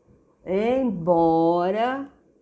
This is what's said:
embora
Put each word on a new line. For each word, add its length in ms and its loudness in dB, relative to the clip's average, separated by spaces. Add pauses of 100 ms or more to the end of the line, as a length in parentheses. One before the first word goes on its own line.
(440)
embora 1700 0 (320)